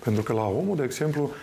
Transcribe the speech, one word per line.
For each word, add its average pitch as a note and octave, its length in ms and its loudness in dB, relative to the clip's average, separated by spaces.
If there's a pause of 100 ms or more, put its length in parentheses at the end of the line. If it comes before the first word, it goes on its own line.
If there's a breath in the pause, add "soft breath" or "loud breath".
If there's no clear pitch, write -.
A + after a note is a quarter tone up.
Pentru G#2+ 200 2
că A2+ 100 -2
la A2 140 2
Omu, E3+ 280 0
de D3 80 0
exemplu, D3 460 0 (140)